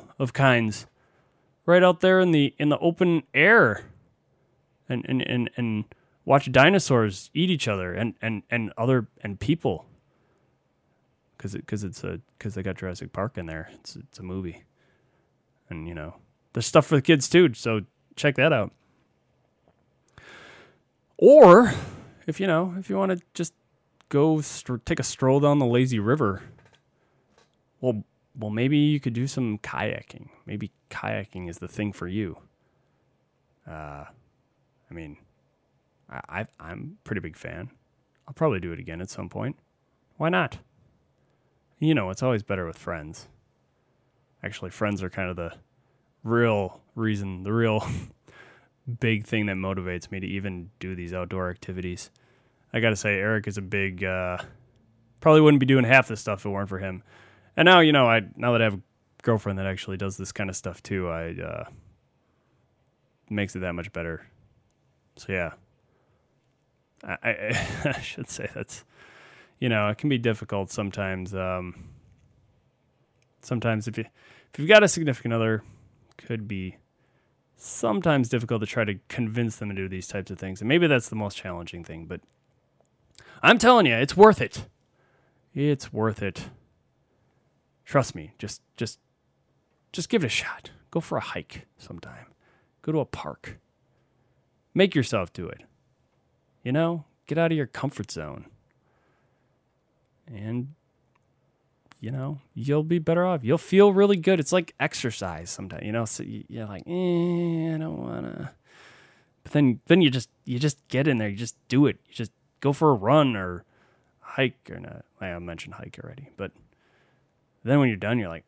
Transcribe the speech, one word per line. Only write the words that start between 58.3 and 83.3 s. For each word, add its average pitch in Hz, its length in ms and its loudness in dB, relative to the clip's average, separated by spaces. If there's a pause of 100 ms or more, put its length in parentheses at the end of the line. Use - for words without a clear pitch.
now 120 160 0
that 117 80 4
I 113 40 4
have 104 100 0
a 98 60 -8 (420)
girlfriend 101 360 -2
that 95 80 -6
actually 95 300 -6
does 95 200 -6
this 95 160 -12
kind 98 180 -6
of 92 60 -8
stuff - 260 -12
too, 92 260 -6
I, 82 240 -6
uh, 82 320 -12 (1700)
makes 101 260 -4
it 92 40 -8
that 90 140 -6
much 85 180 -10
better. 82 340 -8 (880)
So - 160 -10
yeah, 85 200 -4 (1500)
I, 98 180 -10
I, 107 460 -4 (160)
<laughs> 143 120 -2
I - 40 -12
should - 280 -12
say - 260 -10
that's, - 300 -14 (760)
you 131 80 -2
know, 107 200 2
it 107 100 -4
can 151 100 -4
be 135 100 0
difficult 107 520 -4
sometimes. 95 640 -8
Um, 92 560 -8 (1500)
sometimes 113 480 -4
if 110 100 -10
you, 110 60 -6 (480)
if - 60 -20
you've 147 100 -6
got 214 140 6
a 196 60 2
significant 139 460 -4
other, 113 280 -2 (540)
could 110 300 -10
be 95 300 -10 (800)
sometimes 170 720 -2
difficult 117 320 -2
to 107 60 -6
try 113 180 -2
to 101 140 -6 (100)
convince 113 480 -4
them 104 120 -10
to 101 60 -8
do 95 140 -6
these 92 180 -10
types 95 240 -10
of 92 80 -12
things. 95 220 -10
And 107 80 -6
maybe 170 180 4
that's 135 220 2
the 110 80 -8
most 104 200 -6
challenging 87 480 -12
thing, 80 220 -16
but 85 140 -12 (1200)